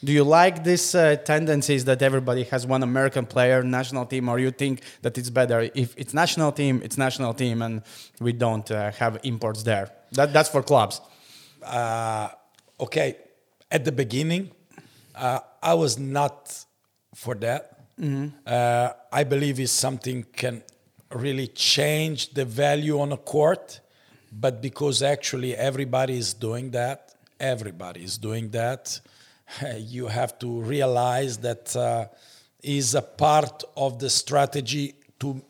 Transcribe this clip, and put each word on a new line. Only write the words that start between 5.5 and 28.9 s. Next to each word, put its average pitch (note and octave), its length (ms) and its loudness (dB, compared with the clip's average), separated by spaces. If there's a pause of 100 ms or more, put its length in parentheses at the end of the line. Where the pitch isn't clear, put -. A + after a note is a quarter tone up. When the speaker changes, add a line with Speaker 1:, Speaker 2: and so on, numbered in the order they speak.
Speaker 1:
if B2 240 -2
it's C#3 160 -10
national D#3+ 380 2
team, C3+ 320 0
it's - 140 -8
national C3 360 -2
team, A#2 300 -2
and A2+ 180 -6 (380)
we A#2+ 140 0
don't, A2+ 360 -2
uh, G#2 300 -2
have A2+ 240 0
imports A2 400 -4
there? G2+ 260 0 (220)
That, C#3+ 200 2
that's D#3 180 4
for C#3+ 120 2
clubs. A2+ 400 2 (640)
Speaker 2:
Uh, A2+ 640 -4 (520)
okay, C3+ 380 -2 (540)
at D#3 120 2
the D#3 80 0
beginning, C#3+ 600 -2 (640)
uh, B2+ 240 -2 (240)
I E3+ 100 4
was D3 240 2
not C#3 680 -4 (520)
for - 200 -8
that. A#2 440 -6 (200)
Speaker 1:
Mm-hmm. C#3+ 280 -2 (180)
Speaker 2:
Uh, A#2+ 440 2 (220)
I C#3 120 2
believe C#3 360 0
is B2+ 120 -2
something B2+ 600 -2
can A#2+ 300 -6 (500)
really C3 360 -4
change D3+ 880 0
the C3+ 100 0
value D3 540 0
on C#3+ 120 0
a D3 60 -4
court, D3+ 640 0 (520)
but A2+ 300 -2
because B2 400 -2
actually C#3 540 -2
everybody C3 640 -2
is A2 160 -4
doing A#2+ 360 -6
that, B2 440 -6 (240)
everybody F#2+ 640 -6
is F#2 160 -8
doing A2 320 -6
that, A#2 480 -4 (380)